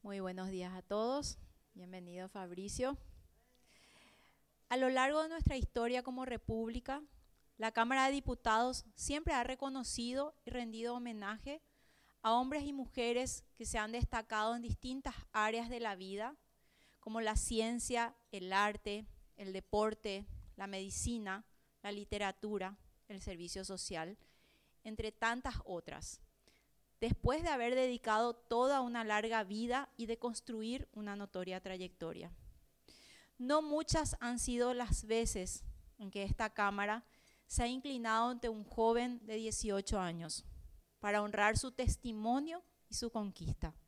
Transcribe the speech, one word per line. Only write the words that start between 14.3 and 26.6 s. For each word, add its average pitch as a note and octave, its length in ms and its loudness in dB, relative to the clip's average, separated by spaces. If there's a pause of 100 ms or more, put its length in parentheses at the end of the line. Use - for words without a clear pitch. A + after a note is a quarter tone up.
en A#3+ 60 -4
distintas B3+ 520 -4 (200)
áreas A3 340 2
de A#3 140 -4
la G#3 160 -2
vida, G3+ 400 -6 (640)
como A3+ 180 -4
la A3 160 2
ciencia, A#3 800 2 (160)
el F#3 220 -4
arte, G#3 540 2 (280)
el F#3+ 160 -10
deporte, G#3 760 0 (300)
la G3 120 -8
medicina, G3 800 -4 (380)
la G#3 80 -4
literatura, G3+ 840 -4 (320)
el G3 120 -10
servicio F3+ 440 -6
social, F#3 520 -6 (680)
entre A3 260 -4
tantas A#3+ 440 0 (100)
otras, E3 560 -8 (800)